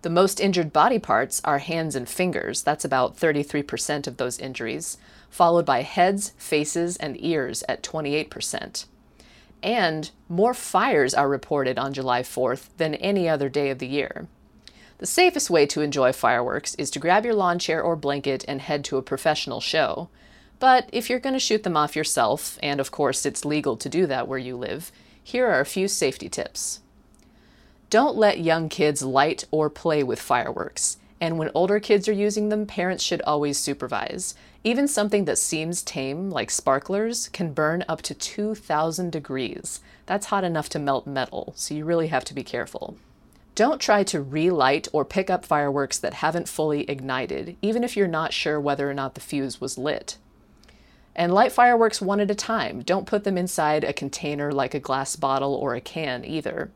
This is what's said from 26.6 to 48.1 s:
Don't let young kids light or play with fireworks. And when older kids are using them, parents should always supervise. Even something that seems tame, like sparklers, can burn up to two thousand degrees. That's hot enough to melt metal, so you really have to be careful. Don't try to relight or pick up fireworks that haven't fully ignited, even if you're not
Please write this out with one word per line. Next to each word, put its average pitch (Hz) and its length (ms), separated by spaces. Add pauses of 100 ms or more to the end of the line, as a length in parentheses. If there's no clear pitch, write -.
Don't 254 280
let 208 220
young 165 300
kids 147 340
light 135 480
or 156 180
play 151 320
with 123 180
fireworks. - 800 (240)
And 165 160
when 156 160
older 190 260
kids 208 280
are 214 40
using 208 380
them, 214 160
parents 185 380
should 165 180
always 147 380
supervise. - 760 (300)
Even 247 240
something 208 380
that 147 120
seems 165 460
tame, 151 480
like 131 180
sparklers, 202 800
can 165 240
burn 160 340
up 165 160
to 147 120
two 214 400
thousand 165 560
degrees. 135 680 (280)
That's 202 180
hot 196 180
enough 165 260
to 156 100
melt 139 260
metal, - 500
so - 200
you 151 100
really 165 220
have 143 180
to - 80
be 135 100
careful. - 540 (560)
Don't 269 260
try 208 260
to 165 180
relight 147 680
or 151 140
pick 190 240
up 185 160
fireworks 143 540
that - 160
haven't 165 340
fully 151 400
ignited, 131 720
even 220 220
if 247 120
you're 202 120
not 160 260